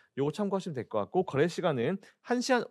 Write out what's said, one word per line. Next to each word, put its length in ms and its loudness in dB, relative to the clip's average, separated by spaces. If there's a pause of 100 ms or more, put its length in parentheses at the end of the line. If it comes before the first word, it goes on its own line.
(180)
요거 140 0
참고하시면 420 -4
될 140 -6
것 100 -2
같고 260 0
거래 220 2
시간은 520 0 (240)
한 180 0
시간, 300 2